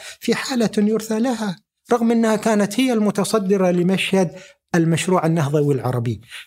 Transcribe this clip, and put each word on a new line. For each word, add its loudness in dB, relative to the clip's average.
في 0
حالة -2
يرثى 0
لها، -2
رغم 2
أنها 2
كانت 0
هي 2
المتصدرة 0
لمشهد 2
المشروع 2
النهضوي 2
العربي. -4